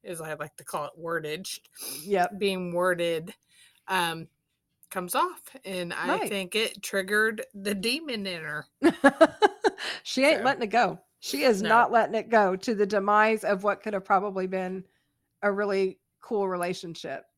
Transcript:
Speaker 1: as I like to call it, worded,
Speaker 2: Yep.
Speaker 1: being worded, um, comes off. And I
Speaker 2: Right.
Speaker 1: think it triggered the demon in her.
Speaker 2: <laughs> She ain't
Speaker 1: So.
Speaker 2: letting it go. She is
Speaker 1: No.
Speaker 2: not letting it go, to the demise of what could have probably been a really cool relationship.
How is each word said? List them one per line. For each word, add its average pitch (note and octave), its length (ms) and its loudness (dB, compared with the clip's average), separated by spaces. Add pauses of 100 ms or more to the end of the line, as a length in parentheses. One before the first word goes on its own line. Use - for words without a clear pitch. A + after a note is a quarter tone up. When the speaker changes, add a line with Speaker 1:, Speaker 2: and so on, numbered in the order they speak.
Speaker 1:
as E3+ 180 -12
I D#3 140 -8
like D3+ 220 -12
to - 80 -20
call D3+ 220 -6
it, - 120 -14
worded, E3 480 -6 (560)
Speaker 2:
Yep. F#3+ 360 0
Speaker 1:
being F3+ 340 -2
worded, F3 600 0 (540)
um, E3+ 420 -4 (640)
comes F3+ 240 -6
off. D#4+ 400 -2 (100)
And F3+ 300 -6
I - 140 -4
Speaker 2:
Right. F4 200 -2
Speaker 1:
think F#3+ 280 -4
it - 260 -2
triggered G#3+ 720 0
the G3+ 200 -4
demon A#3 520 -4
in E3+ 160 -8
her. D3+ 240 -8 (140)
Speaker 2:
<laughs> D#4 680 4 (560)
She C4 200 0
ain't A3 140 4
Speaker 1:
So. G#3+ 60 -4
Speaker 2:
letting B3+ 180 0
it A3+ 60 -2
go. F#3+ 320 2 (200)
She C#4 240 -6
is A3 180 4
Speaker 1:
No. G#3+ 60 -2
Speaker 2:
not A3+ 240 6
letting A3 240 4
it G#3+ 120 -4
go, G3+ 280 6
to A3+ 180 -2
the G3+ 120 2
demise G#3 580 4
of F#3+ 180 0
what G3+ 200 0
could G#3+ 120 -6
have F#3+ 100 -4
probably F#3+ 440 0
been F#3 360 -6 (580)
a G#3 100 2
really G3 480 0 (200)
cool G3+ 280 -2
relationship. F3 760 -6 (120)